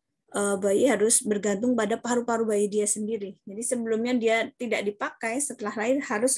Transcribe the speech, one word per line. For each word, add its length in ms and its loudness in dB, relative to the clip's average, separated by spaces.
eh, 240 0
bayi 300 4
harus 340 2
bergantung 480 0
pada 240 0
paru-paru 480 0
bayi 240 2
dia 160 0
sendiri. 600 -4
Jadi 180 -10
sebelumnya 520 -2
dia 200 2
tidak 240 -2
dipakai, 560 -4
setelah 320 -6
lahir 320 0
harus 340 0